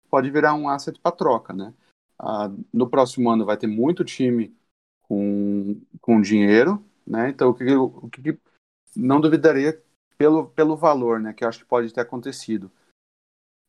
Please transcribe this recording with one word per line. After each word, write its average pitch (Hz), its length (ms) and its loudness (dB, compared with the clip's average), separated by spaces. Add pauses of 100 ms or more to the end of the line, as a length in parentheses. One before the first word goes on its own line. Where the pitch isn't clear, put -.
pode 135 220 0
virar 151 240 2
um 147 120 -6
asset 139 320 -6
pra 175 120 -2
troca, 127 420 -2
né? 98 220 -12 (420)
Ah, 104 340 -6 (220)
no 123 160 0
próximo 127 400 0
ano 113 160 0
vai 104 100 0
ter 110 120 -6
muito 131 360 -2
time 120 480 -2 (520)
com, 101 760 -4 (220)
com 113 180 4
dinheiro, 107 640 4 (220)
né? 113 240 -4
Então, 135 220 0
o - 20 -8
que, 127 220 -2
o 123 340 -2
que 127 140 -20
que 156 160 -6 (560)
não 135 260 2
duvidaria 151 580 2 (380)
pelo, 156 300 4
pelo 156 280 0
valor, 131 440 0
né, 110 140 -8
que - 100 -8
eu 117 40 -2
acho 113 120 -6
que - 60 -20
pode 120 280 -2
ter 123 80 -4
acontecido. 117 720 -8 (960)